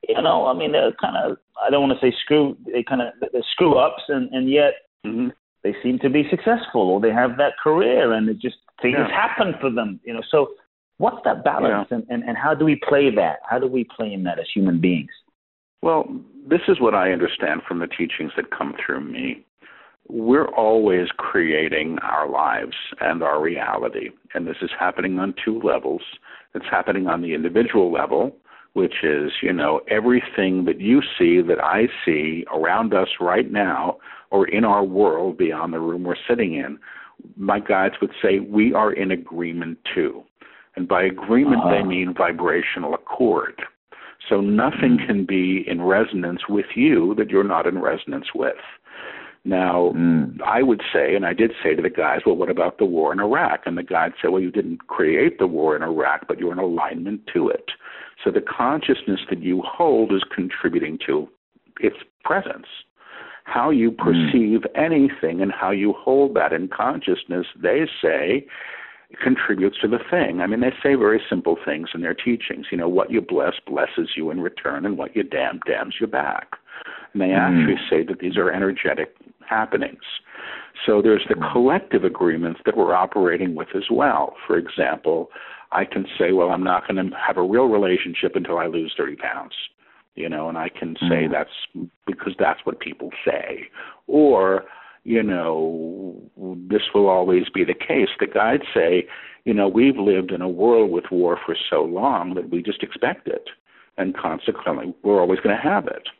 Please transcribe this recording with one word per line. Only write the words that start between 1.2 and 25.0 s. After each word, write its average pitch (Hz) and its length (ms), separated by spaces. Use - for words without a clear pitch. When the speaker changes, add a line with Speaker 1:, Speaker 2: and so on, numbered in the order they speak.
Speaker 1:
I 107 40
don't 139 120
wanna 135 200
say 127 100
screw, 147 420
they 120 180
kinda, 123 300
they're 123 120
screw 160 320
ups, 135 340
and, 135 240
and 131 160
yet 143 240
Speaker 2:
Mm-hmm. 117 240
Speaker 1:
they 101 180
seem 123 180
to 139 100
be 147 200
successful, 185 600
or 92 100
they 110 120
have 120 260
that 143 220
career, 135 520
and 110 160
it 110 120
just, - 180
things 127 160
Speaker 2:
Yeah. 127 100
Speaker 1:
happen 202 540
for 139 80
them, 110 340
you 120 100
know. 113 160
So 147 260
what's - 260
that - 220
balance, 107 460
Speaker 2:
Yeah. 123 60
Speaker 1:
and, 113 120
and, 120 180
and 120 100
how 147 180
do 147 100
we 156 100
play 143 360
that? 85 360
How 117 120
do 131 80
we 127 180
play 107 260
in 95 120
that 85 160
as 82 100
human 92 300
beings? 85 320
Speaker 2:
Well, 165 280
this 165 200
is 180 120
what 110 160
I 92 160
understand 82 560
from 90 100
the 85 100
teachings 80 480
that - 140
come 69 240
through 69 180
me. 123 440
We're 123 400
always 107 680
creating 78 840
our 76 280
lives 65 480
and 82 220
our 76 180
reality, 58 680
and 85 140
this 80 160
is - 160
happening 92 400